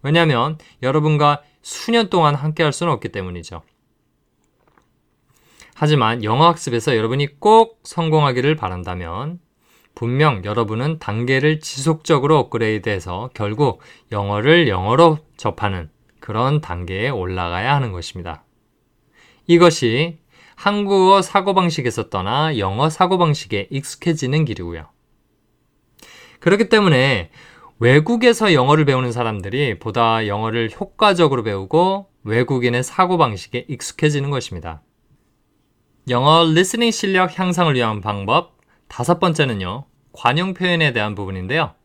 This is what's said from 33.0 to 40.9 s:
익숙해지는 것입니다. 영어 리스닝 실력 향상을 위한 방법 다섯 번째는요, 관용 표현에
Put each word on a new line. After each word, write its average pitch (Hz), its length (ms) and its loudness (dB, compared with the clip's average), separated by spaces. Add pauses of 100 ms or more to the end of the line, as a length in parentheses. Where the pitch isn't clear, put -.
익숙해지는 143 600 -4
것입니다. 85 520 -8 (1300)
영어 143 340 4
리스닝 190 480 2
실력 185 480 -2
향상을 175 360 0
위한 110 260 -2
방법 104 560 -4 (320)
다섯 170 300 -2
번째는요, 131 640 -2 (260)
관용 170 420 0
표현에 175 380 0